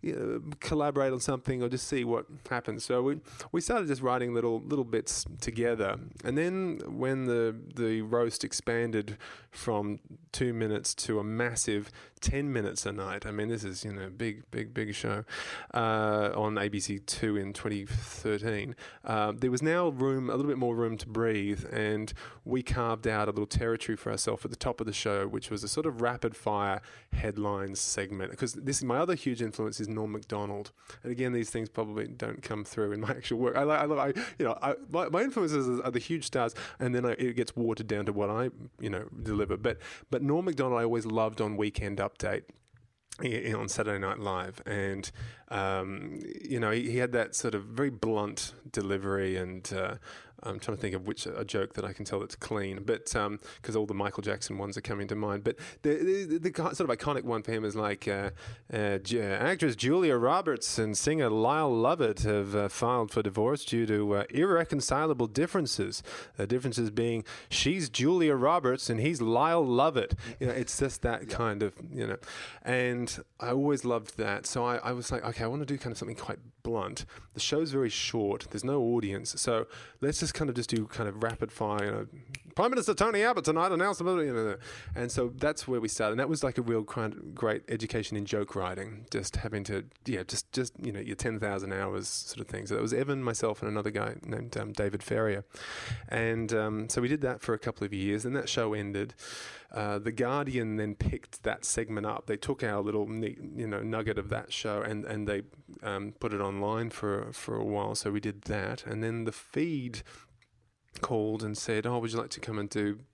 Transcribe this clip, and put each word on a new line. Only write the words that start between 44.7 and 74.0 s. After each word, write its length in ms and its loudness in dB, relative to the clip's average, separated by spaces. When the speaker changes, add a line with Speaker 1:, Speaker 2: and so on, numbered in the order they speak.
Speaker 1:
um, 720 -2
you 180 -2
know, 100 4
he, 200 0
he 80 2
had 140 2
that 220 2
sort 200 0
of 100 -2
very 260 0
blunt 640 0
delivery, 640 0
and, 360 -4
uh, 220 -2
I'm 180 -6
trying 160 -4
to 40 -8
think 140 -2
of 120 -4
which, 200 -4
a 200 -4
joke 280 0
that 120 -2
I 80 -6
can 100 -8
tell 160 -2
that's 160 -8
clean, 480 -4
but, 320 0
um, 240 0
'cause 120 -6
all 120 2
the 80 -4
Michael 280 -2
Jackson 360 -4
ones 180 -6
are 60 -8
coming 260 -4
to 80 -2
mind. 280 -2
But 120 2
the, 140 4
the, 300 2
the, 140 0
the 120 0
ki-, 240 -2
sort 80 -4
of 80 2
iconic 340 0
one 180 0
for 100 -4
him 120 0
is, 100 -2
like, 320 -2
uh, 240 0
uh, 280 2
Ju-, 240 0
uh, 20 2
actress 520 2
Julia 400 6
Roberts 640 4
and 180 2
singer 340 4
Lyle 440 6
Lovett 460 4
have, 340 4
uh, 140 4
filed 420 2
for 120 2
divorce 420 2
due 220 2
to, 280 4
uh, 140 4
irreconcilable 1000 4
differences. 760 0
The 100 0
differences 440 2
being 340 2
she's 400 2
Julia 480 6
Roberts 540 4
and 100 2
he's 220 2
Lyle 420 6
Lovett. 500 4
You 100 0
know, 40 0
it's 260 -2
just 220 0
that 300 0
Speaker 2:
Yeah. 40 -2
Speaker 1:
kind 280 2
of, 100 0
you 160 -4
know. 120 -4
And 560 0
I 100 -2
always 360 4
loved 320 -2